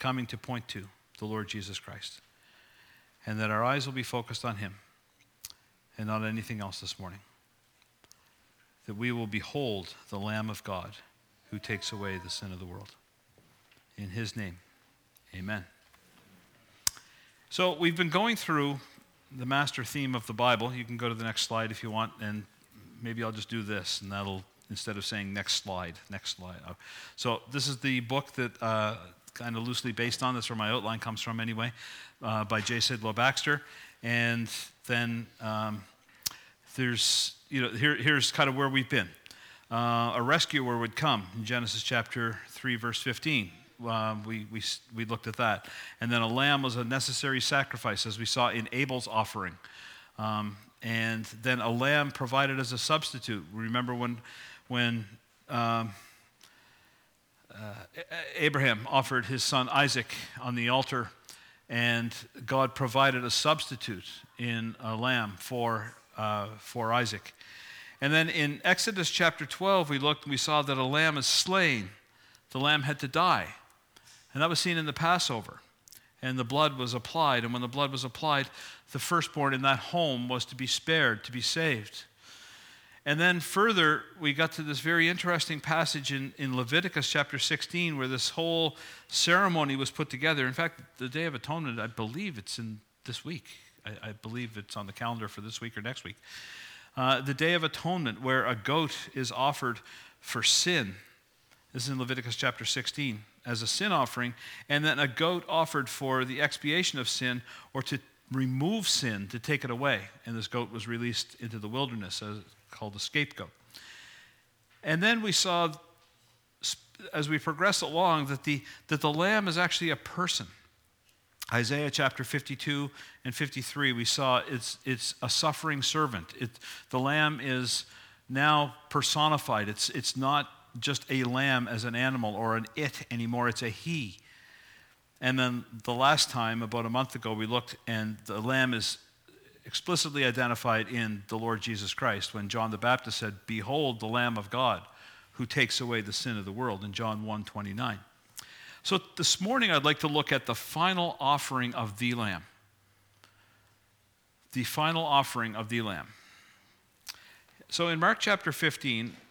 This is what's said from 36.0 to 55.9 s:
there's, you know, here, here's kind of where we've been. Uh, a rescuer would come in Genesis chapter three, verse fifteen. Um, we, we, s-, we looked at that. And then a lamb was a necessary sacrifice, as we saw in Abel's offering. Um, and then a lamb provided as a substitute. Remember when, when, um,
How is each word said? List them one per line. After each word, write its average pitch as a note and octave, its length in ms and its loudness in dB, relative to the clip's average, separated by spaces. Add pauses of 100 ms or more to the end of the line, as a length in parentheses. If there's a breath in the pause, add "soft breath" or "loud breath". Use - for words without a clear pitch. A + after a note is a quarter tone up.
there's, - 600 2 (120)
you C3+ 140 0
know, A#2 80 0
here, C#3 260 2
here's C3 360 4
kind C#3 180 4
of C3 40 0
where C#3 140 2
we've C3 220 2
been. G#2 180 2 (600 loud breath)
Uh, A#2 440 2
a A#2+ 60 0
rescuer C3 560 2
would A#2 180 -2
come A#2 400 2
in A2 120 -6
Genesis A#2 360 -2
chapter A#2 560 -2 (100)
three, B2 280 -4
verse A2+ 240 -2
fifteen. A#2+ 500 0 (360)
Um, A2 360 -2
we, A2 300 -8
we, A2 80 -6
s-, - 180 -4 (160)
we A2+ 100 -4
looked A2 220 -4
at A2 100 -6
that. A2 300 2 (340 loud breath)
And A#2 80 -2
then A#2+ 140 4
a A2+ 60 2
lamb C#3 340 4
was B2 140 0
a B2 80 -2
necessary C3 560 0
sacrifice, B2 640 0
as G#2+ 100 -6
we A2+ 80 -4
saw A#2+ 260 2
in A2 200 -2
Abel's B2+ 380 -2
offering. G2+ 500 -2 (600 loud breath)
Um, G#2+ 380 -2 (260)
and A2+ 420 0 (180)
then B2+ 180 2
a A2+ 80 2
lamb C#3 440 4
provided C3+ 480 2
as A#2+ 100 -2
a B2 80 -4
substitute. B2 720 -2
Remember A#2 400 -2
when, A#2+ 260 -2 (500 loud breath)
when, A#2 380 0 (420)
um, A#2 420 0 (1600 loud breath)